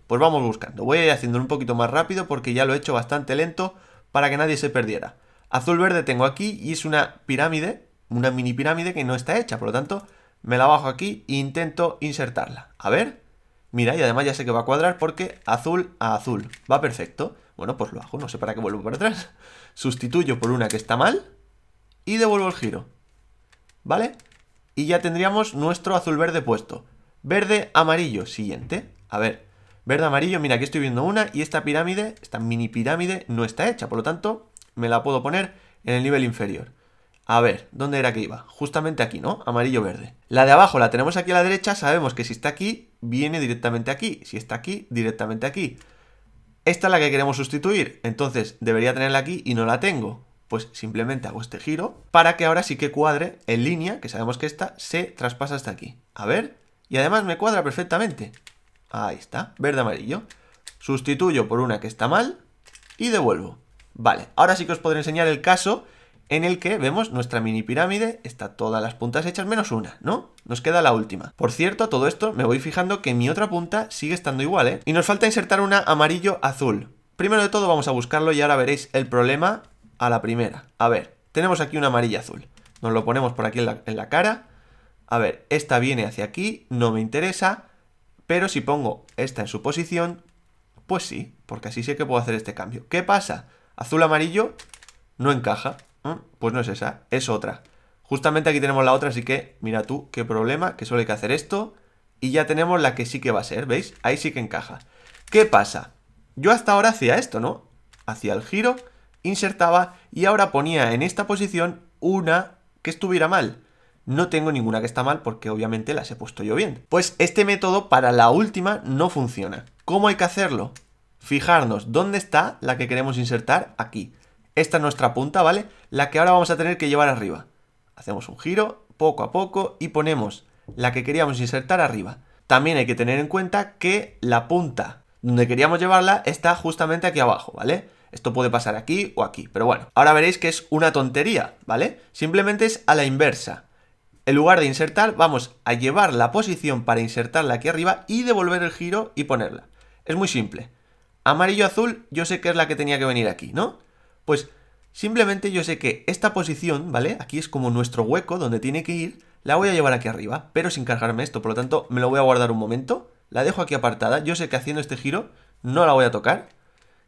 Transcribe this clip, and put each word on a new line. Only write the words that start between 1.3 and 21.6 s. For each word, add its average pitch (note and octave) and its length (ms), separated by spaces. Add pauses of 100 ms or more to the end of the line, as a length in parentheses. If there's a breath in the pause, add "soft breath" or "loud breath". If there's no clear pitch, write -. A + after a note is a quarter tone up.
un C3 40
poquito C3 280
más A#2 140
rápido E3+ 380
porque B2+ 260
ya B2+ 120
lo C3+ 80
he D3 40
hecho C#3+ 160
bastante C3+ 420
lento E3+ 400 (360 soft breath)
para C#3+ 180
que C#3+ 80
nadie D#3 200
se C#3+ 120
perdiera. A2 460 (340 soft breath)
Azul, E3+ 300
verde F3+ 240
tengo B2+ 220
aquí G3 360
y D3+ 120
es D#3 100
una D3+ 420
pirámide, D#3 640 (220)
una A#2+ 220
mini B2 220
pirámide E3 400
que C#3+ 120
no B2+ 100
está C#3 220
hecha. A3+ 220
Por A2 100
lo - 20
tanto, D3 340 (360 soft breath)
me A#2+ 160
la C3 100
bajo C#3+ 200
aquí C3 400
e C3+ 80
intento D#3 680
insertarla. C3+ 760
A G2 120
ver. G3 340 (480)
Mira, A#2+ 240
y E3 80
además B2+ 220
ya C3+ 100
sé C3+ 100
que A#2+ 60
va A2+ 100
a A2+ 40
cuadrar D#3+ 320
porque E3+ 480
azul E3+ 540
a A2 160
azul. A2 340 (220)
Va C3+ 100
perfecto. A#2+ 540 (220 soft breath)
Bueno, A#2 200
pues A2 140
lo - 100
hago, - 180
no B2+ 100
sé A#2 80
para A2 160
qué G#2+ 60
vuelvo G2+ 240
para A#2+ 140
atrás. G3+ 320 (440 loud breath)
Sustituyo B2+ 680
por A#2 120
una A#2+ 160
que A2 100
está A#2 200
mal A#3 280 (800)